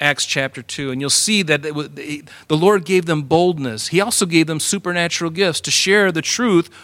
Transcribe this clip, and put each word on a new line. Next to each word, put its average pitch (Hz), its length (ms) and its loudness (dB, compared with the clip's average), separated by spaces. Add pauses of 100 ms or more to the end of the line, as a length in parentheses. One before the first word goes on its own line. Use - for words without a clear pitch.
Acts 147 240 0
chapter 135 380 -4
two, 139 300 -8
and 131 80 -4
you'll 139 100 -4
see 208 320 2
that 151 240 0
it 151 80 -6
wa-, 147 140 -6
the 151 680 -6
Lord 190 280 4
gave 180 220 2
them 151 160 0
boldness. 147 680 0
He 170 120 2
also 214 240 0
gave 165 220 2
them 156 140 -4
supernatural 175 720 -2
gifts 175 300 0
to 143 100 -4
share 196 400 4
the 160 100 -2
truth 202 480 2 (140)